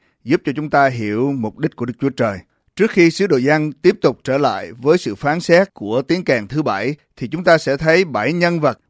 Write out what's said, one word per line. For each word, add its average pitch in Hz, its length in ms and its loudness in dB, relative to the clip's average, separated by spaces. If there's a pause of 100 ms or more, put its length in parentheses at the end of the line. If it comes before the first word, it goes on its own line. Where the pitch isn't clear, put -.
(240)
giúp 139 200 0
cho 143 120 -4
chúng 147 140 -8
ta 139 160 4
hiểu 120 460 -2
mục 113 260 -6
đích 156 180 -4
của 120 80 -6
Đức 123 160 -6
Chúa 139 100 -2
Trời. 110 280 -2 (380)
Trước 214 140 2
khi 170 200 4
sứ 190 160 0
đồ 147 100 2
Giăng 151 360 0
tiếp 196 300 2
tục 139 220 0
trở 135 140 -2
lại 98 340 -2
với 131 260 2
sự 107 160 -6
phán 151 260 -4
xét 175 340 2
của 110 280 -4
tiếng 170 220 -2
kèn 113 240 0
thứ 147 140 -4
bảy, 120 320 -4 (220)
thì 123 120 -10
chúng 165 160 -8
ta 165 140 6
sẽ 147 180 -2
thấy 160 280 2
bảy 123 280 -4
nhân 170 280 0
vật, 139 180 0 (120)